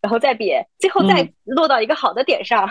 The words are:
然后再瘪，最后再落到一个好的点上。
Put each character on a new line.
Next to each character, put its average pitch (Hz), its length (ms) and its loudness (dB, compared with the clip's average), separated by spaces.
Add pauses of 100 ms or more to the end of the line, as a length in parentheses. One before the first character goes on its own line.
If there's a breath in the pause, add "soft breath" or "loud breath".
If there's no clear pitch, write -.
然 208 80 -2
后 226 80 0
再 262 160 0
瘪， 180 260 -2 (180)
最 381 100 0
后 370 180 0
再 277 180 4 (200)
落 269 200 0
到 262 140 2
一 220 60 -2
个 226 100 0
好 - 160 -2
的 214 140 -4
点 262 180 -2
上。 202 280 0